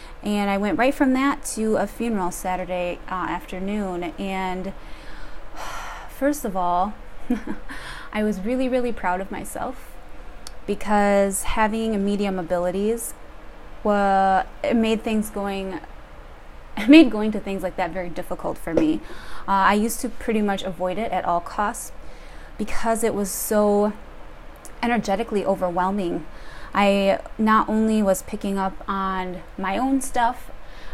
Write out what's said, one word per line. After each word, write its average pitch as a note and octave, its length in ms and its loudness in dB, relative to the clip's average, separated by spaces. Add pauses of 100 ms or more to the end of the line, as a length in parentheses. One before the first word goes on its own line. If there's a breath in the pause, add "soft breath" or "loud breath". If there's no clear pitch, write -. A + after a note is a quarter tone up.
(220 loud breath)
and G#3 280 2
I G3 60 2
went G3+ 220 2
right B3+ 160 4
from C4 180 4
that C4+ 320 2 (120)
to A3 200 2
a G3+ 100 2
funeral G#3+ 440 -2
Saturday, F3+ 680 -4 (100)
uh, F3+ 200 -4
afternoon. F#3 760 -4 (140)
And F#3+ 540 -4 (800 loud breath)
<sighs> - 540 -8
first C#4+ 360 0
of F#3+ 120 -2
all, F3+ 380 2 (340)
<laughs> - 840 -4
I G#3+ 100 -2
was G#3 180 0
really, B3+ 280 0
really B3 240 2
proud F3+ 280 0
of G3 100 -6
myself - 600 -8 (760)
because G3+ 760 4
having A3 600 2
medium G3+ 340 0
abilities F3+ 760 0 (680)
wa-, G3 640 4 (180)
it - 140 2
made A3 260 4
things G#3+ 260 0
going, G3 520 -4 (520)
<laughs> - 440 -14
it G#3+ 120 -2
made C#4+ 220 12
going G#3+ 220 0
to G#3 80 -2
things G3 220 -4
like F3+ 140 -4
that F3+ 140 0
very F3 180 -6
difficult F3 480 -4
for - 160 -6
me. D#3+ 280 4 (460 loud breath)
Uh, G3 260 6
I - 20 6
used G#3+ 260 0
to B3 80 -4
pretty A3 340 0
much G3 200 0
avoid F#3 340 -2
it A3 160 -2
at F#3 120 0
all F3 160 2
costs - 520 -4 (640 loud breath)
because A3 460 2
it A3 120 2
was G3+ 160 0
so G#3 640 4 (880)
energetically G#3+ 640 0
overwhelming. F#3 840 0 (480 loud breath)
I G3 440 4 (200)
not A3 300 6
only A3 340 2
was F#3+ 200 2
picking G3 360 -4
up F#3+ 300 -4
on F#3+ 520 -2 (180)
my G3 200 -2
own C4+ 220 2
stuff, B3 500 0 (440 loud breath)